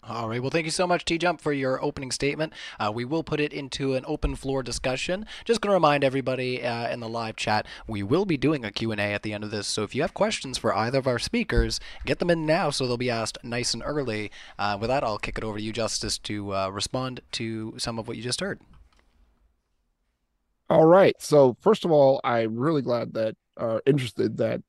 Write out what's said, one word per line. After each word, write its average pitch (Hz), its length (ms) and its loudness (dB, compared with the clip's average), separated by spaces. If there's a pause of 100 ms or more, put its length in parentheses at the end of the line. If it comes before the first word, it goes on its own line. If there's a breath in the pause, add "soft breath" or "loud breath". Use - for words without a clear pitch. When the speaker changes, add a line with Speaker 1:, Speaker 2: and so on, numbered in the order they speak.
Speaker 1:
All 113 280 -6
right. 120 100 -2
Well, 135 100 -2
thank 160 140 0
you 160 60 -4
so 180 160 0
much, 175 180 2
T-Jump, 170 380 0
for 151 100 0
your 131 320 0
opening 143 260 -4
statement. 147 440 -2 (240 loud breath)
Uh, 107 140 0
we 120 120 -4
will 151 180 -2
put 156 160 -4
it 147 140 0
into 139 420 -2
an 131 120 -2
open 147 280 -2
floor 135 280 -4
discussion. 131 640 -4 (180 loud breath)
Just 226 160 2
gonna 202 140 2
remind 147 300 6
everybody, 127 600 0
uh, 117 240 -2
in 120 120 -4
the 113 80 -8
live 113 280 -6
chat, 107 300 0 (200 loud breath)
we 104 160 -4
will 143 220 2
be 165 140 0
doing 131 260 2
a 101 80 -6
Q 113 200 -2
and 104 80 -2
A 104 120 0
at 101 100 -4
the 107 120 -4
end 104 100 -6
of 107 60 -8
this. 104 160 -4
So - 160 -2
if 101 120 -6
you 120 60 -2
have 175 140 -2
questions 190 420 -2
for 104 180 0
either 117 240 0
of 131 80 -2
our 123 120 0
speakers, 117 640 0 (260 loud breath)
get 139 120 0
them 175 120 0
in 165 160 2
now 160 240 2
so 131 160 -2
they'll 123 100 0
be 123 140 -2
asked 113 320 -4
nice 120 320 -4
and 113 100 -8
early. 120 460 -4 (280 loud breath)
Uh, 101 220 0
with 113 80 -2
that, 139 160 0
I'll 107 140 -2
kick - 180 -8
it 113 80 -6
over 104 140 -6
to 107 40 -6
you, 110 100 -6
Justice, 110 480 -4
to, 101 340 -6
uh, 95 160 0
respond 127 500 -6 (120)
to 113 440 -6
some 117 220 -6
of 110 100 -8
what 120 80 -8
you 110 60 -12
just 123 180 -4
heard. 185 180 -6 (2000)
Speaker 2:
All 156 160 8
right. 175 340 8
So 135 400 6
first - 240 4
of 180 60 2
all, 139 340 6
I'm 113 320 0
really 143 260 2
glad 117 320 -2
that, 110 220 -2 (220)
uh, 113 280 -2
interested 117 520 2
that 117 300 0